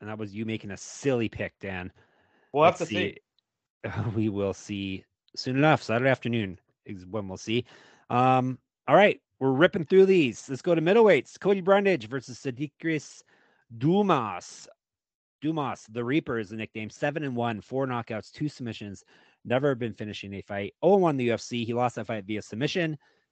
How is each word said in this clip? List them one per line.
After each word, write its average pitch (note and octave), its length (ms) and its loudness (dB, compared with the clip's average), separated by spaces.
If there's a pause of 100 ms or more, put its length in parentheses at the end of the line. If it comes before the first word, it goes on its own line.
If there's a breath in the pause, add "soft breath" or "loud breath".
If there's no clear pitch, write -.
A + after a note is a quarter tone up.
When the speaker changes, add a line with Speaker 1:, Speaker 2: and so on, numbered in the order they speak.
Speaker 1:
and G#2 80 -10
that G#2+ 80 -8
was G#2 160 -10
you A2 120 -8
making A2 260 -8
a F2+ 60 -12
silly A#2+ 520 -2
pick, G2 300 -10
Dan. F#2 320 -10 (600)
Speaker 2:
We'll D3 120 2
have F3+ 160 4
Speaker 1:
Let's E3 100 -6
Speaker 2:
to G#2+ 60 -4
see. - 0 -
Speaker 1:
see. - 220 -4 (680)
<laughs> G#2 320 -6
We G#2+ 140 0
will G2 240 -2
see G2 520 -8 (300)
soon C3 220 -6
enough. D3 240 4
Saturday B2 300 0
afternoon A2+ 480 -2 (260)
is F#2 220 -14
when G2+ 200 -8
we'll F#2 100 -10
see. A#2 280 -2 (460 soft breath)
Um, B2+ 480 2 (280)
all C#3 80 8
right, F#3+ 240 6 (200)
we're C3+ 140 2
ripping E3 320 2
through F#3+ 200 8
these. E3 420 2
Let's C3+ 140 -8
go E3+ 140 2
to D#3+ 60 2
middleweights. F#3 580 4
Cody G3 220 0
Brundage F#3+ 460 2
versus B2+ 300 -10
Sadiqris C#3+ 840 -8 (560)
Dumas. C#3+ 880 0 (760)
Dumas, C#3+ 500 -4
the A#2+ 120 -4
Reaper C3 340 0
is G2+ 120 -6
the A2 80 -10
nickname. G#2+ 340 -8
Seven D3 320 -4
and C3 120 -6
one, A#2 240 -2
four C3 280 -4
knockouts, A#2 440 -8
two D3+ 160 -4
submissions. G#2+ 560 -12 (420 soft breath)
Never C3+ 280 2
been A#2 220 -6
finishing G2+ 400 -12
a F#2 60 -10
fight. G2+ 420 -8
Oh F3+ 100 6
and G3 80 6
one E3 140 4
in - 20 -2
the B2+ 80 -2
U A#2 80 2
F G#2 80 -2
C. A#2+ 240 -6
He A#2 80 -4
lost A#2+ 220 0
that A#2 100 -8
fight G#2+ 200 -8
via G#2 180 -6
submission. D3+ 560 -4 (320)